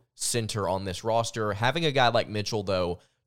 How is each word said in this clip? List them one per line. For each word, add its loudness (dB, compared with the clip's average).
center -2
on -2
this -6
roster. 0
Having 0
a 2
guy 4
like 2
Mitchell, -4
though, 0